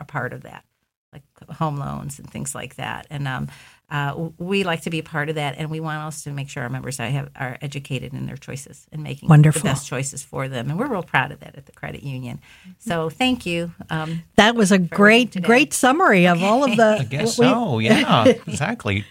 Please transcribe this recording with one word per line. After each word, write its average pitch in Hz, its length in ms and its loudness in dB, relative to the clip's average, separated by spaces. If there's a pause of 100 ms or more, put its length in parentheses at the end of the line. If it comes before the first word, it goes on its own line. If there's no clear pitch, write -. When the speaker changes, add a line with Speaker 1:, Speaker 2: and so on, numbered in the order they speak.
Speaker 1:
a 143 40 -16
part 123 280 -8
of 127 100 -14
that, - 220 -20 (480)
like 147 100 -20 (360)
home 151 180 -4
loans 139 440 -10
and - 100 -20
things - 240 -10
like - 220 -14
that. 120 340 -10
And, 143 160 -8
um, 135 220 -8 (420)
uh, 143 220 -4
w-, 165 260 -8
we 190 260 -2
like 165 160 -2
to - 100 -10
be 160 100 -4
a - 20 -4
part 147 260 -6
of 156 60 -4
that, 143 240 -4
and 156 120 -6
we 160 80 -6
want 156 240 -6
also 151 280 -12
to 143 40 -8
make 139 140 -8
sure 135 140 -10
our 123 80 -6
members 131 280 -8
are, 113 120 -6
have, 139 260 -4
are 127 240 -8
educated 139 540 -8
in 127 100 -8
their 135 140 -10
choices - 520 -16
and 151 120 -12
making 139 260 -4
Speaker 2:
Wonderful. 151 320 8
Speaker 1:
the 135 80 -2
best 135 180 -2
choices 139 380 -8
for 135 240 -8
them. 127 220 -6
And 165 80 -4
we're 269 80 -2
real 202 160 -4
proud 143 280 0
of 139 100 -16
that - 160 -20
at 139 100 -20
the - 60 -20
credit - 300 -14
union. 127 380 -10 (380)
So 165 320 -4
thank 254 340 -2
you, 170 280 -4 (180)
um, 160 320 -6 (140)
Speaker 2:
That 220 180 6
was 208 180 4
a 196 40 8
Speaker 1:
for 185 80 6
everything - 120 -6
Speaker 2:
great, 214 360 6
Speaker 1:
today. 180 140 -6
Speaker 2:
great 269 280 4
summary 254 520 4
of 175 160 2
all 226 220 2
of 233 140 2
the 214 160 6
Speaker 1:
Okay. 208 80 0
Speaker 3:
I - 20 -4
guess 151 340 -4
Speaker 2:
what 240 60 6
we 247 80 6
Speaker 3:
so, 214 280 0
yeah, 208 440 4
Speaker 2:
<laughs> - 220 4
Speaker 3:
exactly. 165 640 -4